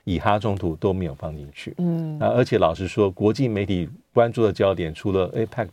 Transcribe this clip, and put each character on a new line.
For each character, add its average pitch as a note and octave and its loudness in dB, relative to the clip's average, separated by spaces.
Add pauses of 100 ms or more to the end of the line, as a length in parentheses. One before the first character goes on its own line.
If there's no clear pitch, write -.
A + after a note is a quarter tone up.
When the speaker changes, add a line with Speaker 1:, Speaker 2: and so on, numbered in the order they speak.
Speaker 1:
以 F2 0
哈 G#2 2
冲 G#2 -2
突 F2 -4
都 G2 0
没 F#2 -4
有 D2 -6
放 D#2 -10
进 C#2+ -14
去。 - -14
Speaker 2:
嗯。 E3 -2
Speaker 1:
那 A2 0
而 A#2+ 4
且 A#2 2
老 E2+ 4
实 F#2 -4
说， G2+ 2
国 G#2 2
际 C3 0
媒 G2+ -2
体 F2+ -2 (260)
关 A#2 4
注 A2+ 0
的 G2+ 4
焦 G2 2
点， E2 -4
除 - -6
了 F#2 2
apac A2 -4